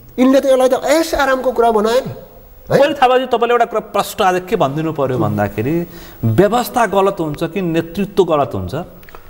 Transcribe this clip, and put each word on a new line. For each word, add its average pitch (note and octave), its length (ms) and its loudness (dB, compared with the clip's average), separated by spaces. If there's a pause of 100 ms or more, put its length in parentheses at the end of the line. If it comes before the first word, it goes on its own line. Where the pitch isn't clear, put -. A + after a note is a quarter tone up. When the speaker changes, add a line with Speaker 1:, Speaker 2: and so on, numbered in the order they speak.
(200)
Speaker 1:
यिनले C4 200 4
त C4+ 60 0
यसलाई C4 240 4
त B3+ 40 0
ऐस D4+ 400 0
आरामको C4 380 0
कुरा A#3 200 2
बनाए A3 280 0
नि, C4 120 -4 (600)
है? F3 100 4
Speaker 2:
मैले D4 120 2
थाहा B3+ 240 4
भयो, C4 80 0
तपाईँले A#3 280 0
एउटा A#3 120 2
कुरा G#3+ 140 -4
प्रश्न G#3 440 -4
आज F3+ 260 2
के A3+ 60 0
भनिदिनु D#3 380 -2
पर्यो C3 240 -2
भन्दाखेरि, A2 680 -2 (380)
व्यवस्था G#3 600 2
गलत F#3+ 340 0
हुन्छ D#3 240 -6
कि E3 180 -4
नेतृत्व F3 600 -2
गलत D3+ 300 0
हुन्छ, F#2+ 220 -6 (540)